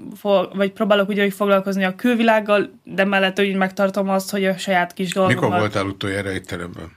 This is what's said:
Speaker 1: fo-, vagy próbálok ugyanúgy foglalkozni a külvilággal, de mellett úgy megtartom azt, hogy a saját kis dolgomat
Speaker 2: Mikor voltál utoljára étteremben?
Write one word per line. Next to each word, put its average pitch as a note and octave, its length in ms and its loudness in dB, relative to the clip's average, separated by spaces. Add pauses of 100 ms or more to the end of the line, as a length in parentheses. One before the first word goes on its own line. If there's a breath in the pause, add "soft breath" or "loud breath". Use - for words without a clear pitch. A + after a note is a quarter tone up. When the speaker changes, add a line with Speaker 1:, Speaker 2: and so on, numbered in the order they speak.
(160)
Speaker 1:
fo-, G3 380 2
vagy G3 180 0
próbálok G3+ 380 2
ugyanúgy G3+ 240 0
foglalkozni G3 500 2
a F#3 120 -2
külvilággal, A3 760 2 (140)
de F3+ 200 -2
mellett G3 360 0
úgy G3 160 0
megtartom F#3+ 540 0
azt, F#3+ 200 0
hogy G3 160 -2
a F#3+ 120 0
saját F3+ 360 0
kis F3+ 200 -6
dolgomat F#3+ 300 2
Speaker 2:
Mikor G#2 160 2
voltál G2+ 260 0
utoljára G2 460 -4
étteremben? F2+ 640 -10